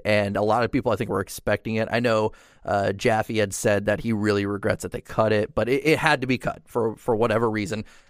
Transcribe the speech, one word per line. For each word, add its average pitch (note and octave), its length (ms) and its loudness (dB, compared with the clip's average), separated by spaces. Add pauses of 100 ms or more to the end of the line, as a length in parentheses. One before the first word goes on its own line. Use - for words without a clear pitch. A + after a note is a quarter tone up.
and G#2 320 2
a G2+ 60 0
lot G#2+ 220 2
of A2 60 -2
people, B2+ 220 0
I G#2 40 0
think, A2 140 -4
were G2 100 -2
expecting A2 560 -4
it. A2 140 -2
I A#2 100 0
know, A2 320 2 (320)
uh, G2+ 280 0
Jaffe A2 460 0
had G2+ 160 0
said G#2 320 0
that G#2 140 0
he A2+ 120 -2
really G#2 340 2
regrets G2+ 360 -2
that - 100 -8
they - 80 -8
cut A2 320 0
it, G#2 220 0
but A2+ 140 0
it, C3+ 180 0
it D3+ 120 4
had D3+ 220 0
to B2 60 -6
be B2+ 120 0
cut - 280 -8
for, A2+ 300 -2
for A#2+ 200 0
whatever A2+ 340 2
reason. G#2+ 340 -4 (260)